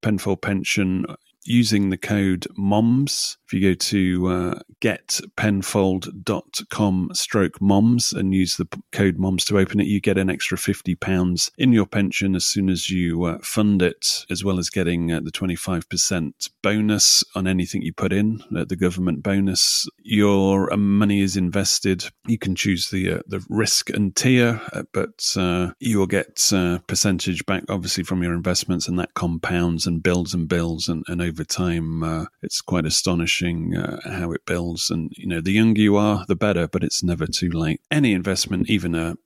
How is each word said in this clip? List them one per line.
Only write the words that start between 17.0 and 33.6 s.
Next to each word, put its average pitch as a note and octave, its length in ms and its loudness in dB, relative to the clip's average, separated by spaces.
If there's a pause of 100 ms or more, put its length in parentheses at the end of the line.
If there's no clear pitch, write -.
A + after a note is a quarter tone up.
on F#2+ 140 -2
anything F#2 340 0
you E2+ 100 -6
put F#2+ 200 -2
in, G#2+ 300 0 (140)
uh, E2+ 80 -2
the F#2 120 -6
government F2+ 460 0
bonus. G2 680 0 (100)
Your, G2 720 4
uh, - 40 0
money G2+ 440 4
is G2 160 2
invested. F#2+ 680 0 (220)
You A#2 120 0
can F#2+ 160 -2
choose F2+ 360 0
the, F#2 240 -2
uh, F2 120 -4
the G2 220 -8
risk - 420 0
and G2+ 240 0
tier, A#2+ 460 4 (120)
uh, - 200 -6
but, - 440 -4
uh, F2+ 440 0
you A#2 180 0
will G2 80 4
get, - 460 0
uh, F2 340 2
percentage F#2 600 0
back, F#2+ 220 -2
obviously, F2+ 360 -4
from F#2 180 -2
your F2 120 0
investments, F2 520 -2
and F2+ 120 -2
that F2 160 -4
compounds F2 720 -2
and E2+ 160 -2
builds F2 320 0
and E2 120 -2
builds, E2+ 420 -2
and, D#2+ 200 -4
and F2 120 -4
over D#2+ 240 -4
time, E2 600 -2
uh, D#2+ 220 -4 (160)
it's - 180 -6
quite E2+ 260 -2
astonishing, E2+ 880 -2